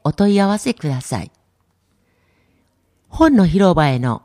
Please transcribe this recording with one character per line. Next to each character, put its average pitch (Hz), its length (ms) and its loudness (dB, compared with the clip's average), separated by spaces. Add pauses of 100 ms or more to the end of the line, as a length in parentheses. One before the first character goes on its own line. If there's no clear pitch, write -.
お 151 100 -2
問 202 220 0
い 202 60 2
合 196 80 0
わ 202 100 -2
せ 247 160 -4
く - 140 -8
だ 131 120 -4
さ 113 220 -8
い。 - 80 -16 (1800)
本 311 280 2
の 190 100 4
広 180 280 2
場 151 140 2
へ 131 100 -2
の 120 260 -4